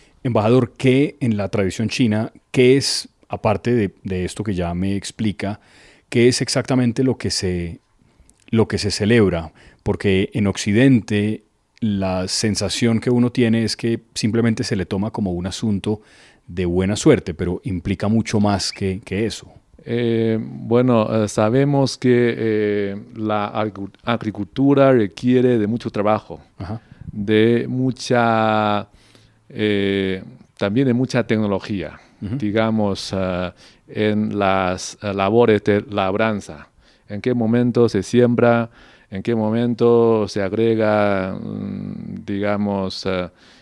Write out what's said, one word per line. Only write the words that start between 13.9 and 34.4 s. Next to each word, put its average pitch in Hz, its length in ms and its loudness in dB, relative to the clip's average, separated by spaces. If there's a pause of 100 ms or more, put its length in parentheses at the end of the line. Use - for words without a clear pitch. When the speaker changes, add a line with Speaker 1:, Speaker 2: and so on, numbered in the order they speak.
Speaker 1:
simplemente 117 480 0
se 113 140 -4
le 92 80 -2
toma 101 260 -4
como 101 220 -4
un 87 140 -6
asunto 104 560 -4 (440)
de 90 200 -4
buena 92 300 0
suerte, 107 360 4
pero 87 320 -4
implica 95 440 -4
mucho 110 320 0
más 101 320 0
que, 95 320 -4
que 98 200 -4
eso. 98 260 -8 (360)
Speaker 2:
Eh, 117 540 0
bueno, 117 840 2
eh, 101 40 -4
sabemos 135 680 2
que, 120 400 4
eh, 104 600 0 (200)
la 107 340 -2
agricu-, 101 400 -6 (140)
agricultura 135 880 2
requiere 123 640 2
de 104 80 0
mucho 113 240 -4
trabajo, 101 500 -2 (180)
Speaker 1:
Ajá. 101 240 -10 (280)
Speaker 2:
de 110 580 2
mucha, 113 1200 0 (600)
eh, 98 760 -2 (360)
también 104 280 0
de 123 80 2
mucha 123 320 -2
tecnología, 101 720 -4 (220)
Speaker 1:
Ujú. 101 160 -6
Speaker 2:
digamos, 107 800 -2
eh, 90 360 -4 (360)
en 107 500 -2
las, 95 640 0